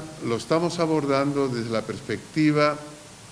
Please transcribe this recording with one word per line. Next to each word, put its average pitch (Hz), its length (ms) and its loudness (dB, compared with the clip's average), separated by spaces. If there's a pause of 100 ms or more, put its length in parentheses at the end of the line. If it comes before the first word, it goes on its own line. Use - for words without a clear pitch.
(260)
lo 117 100 0
estamos 165 440 0
abordando 139 680 2
desde 117 220 -2
la 110 140 0
perspectiva 147 920 2 (560)